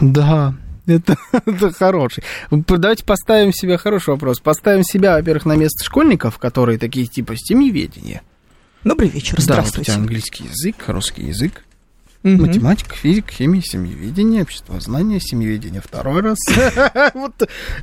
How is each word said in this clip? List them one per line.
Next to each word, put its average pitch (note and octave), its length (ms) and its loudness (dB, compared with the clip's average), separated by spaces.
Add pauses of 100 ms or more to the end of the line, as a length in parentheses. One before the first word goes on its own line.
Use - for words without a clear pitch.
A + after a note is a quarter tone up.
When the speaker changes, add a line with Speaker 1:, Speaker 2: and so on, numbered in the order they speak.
Speaker 1:
да. C#3+ 540 4 (340)
Это, E3 280 2 (160)
<laughs> A3+ 140 0
это G3 260 0
хороший. F3+ 520 0 (260)
П-, D#3+ 280 2
давайте G#3 260 0
поставим G#3 480 2
себе F3+ 260 -2
хороший G3+ 320 -2
вопрос. C3+ 300 -2
Поставим F#3+ 420 2
себя, F#3+ 320 4
во-первых, D#3 320 0
на D#3 80 4
место D#3 300 0
школьников, D#3+ 540 2
которые A#2+ 400 0
такие A#2+ 280 -4
типа A2+ 300 -8
«семьеведение». F3+ 880 -2 (600)
Speaker 2:
Добрый A3+ 240 2
вечер, D3 280 -4
Speaker 1:
Да, - 20 2
вот - 20 2
у - 20 0
Speaker 2:
здравствуйте. - 500 0
Speaker 1:
тебя G#2 80 0
английский A2 440 -6
язык, E3 320 -6 (100)
русский - 400 -6
язык, A2 380 -6 (580)
Speaker 2:
Мгм. F#3+ 240 4
Speaker 1:
математика, E3+ 480 0
физика, F#3+ 380 0
химия, E3+ 280 0
семьеведение, D#3 840 -2
обществознание, C3+ 760 -4
семьеведение G#2+ 640 -4
второй D#3 400 -4
раз. A3 240 -2
<laughs> C4 680 2
Вот C4 180 -8 (500)